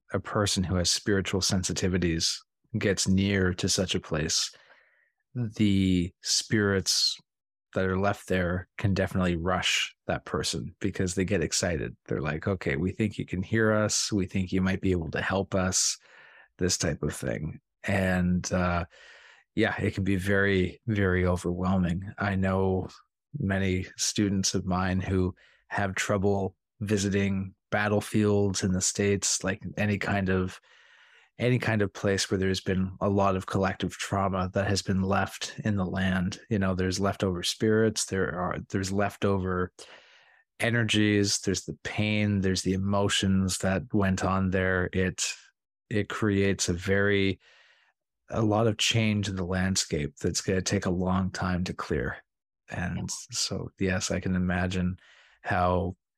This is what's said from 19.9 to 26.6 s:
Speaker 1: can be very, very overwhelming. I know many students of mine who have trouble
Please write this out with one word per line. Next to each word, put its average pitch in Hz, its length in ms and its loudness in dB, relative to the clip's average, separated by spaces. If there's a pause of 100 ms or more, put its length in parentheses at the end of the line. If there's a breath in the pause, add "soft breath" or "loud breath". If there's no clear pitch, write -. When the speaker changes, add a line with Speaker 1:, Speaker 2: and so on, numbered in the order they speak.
Speaker 1:
can 98 80 -2
be 95 120 2
very, 98 720 2
very 95 380 2
overwhelming. 90 920 0
I 98 180 -2
know 95 540 0 (500)
many 95 480 0 (100)
students 98 580 0
of 95 100 -2
mine 92 360 0
who 92 340 0 (340 soft breath)
have 98 260 -2
trouble 98 600 0 (260)